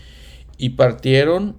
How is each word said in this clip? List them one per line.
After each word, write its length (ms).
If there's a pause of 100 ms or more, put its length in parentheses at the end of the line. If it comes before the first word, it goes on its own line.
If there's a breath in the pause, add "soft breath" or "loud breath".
(580 loud breath)
Y 120
partieron, 880